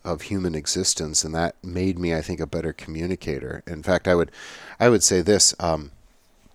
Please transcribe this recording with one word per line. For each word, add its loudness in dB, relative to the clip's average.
of -6
human -2
existence, -2
and -6
that 0
made -2
me, 0
I 0
think, -6
a -4
better -4
communicator. -6
In -10
fact, 2
I 6
would, 2
I 8
would 6
say 4
this, 6
um, -2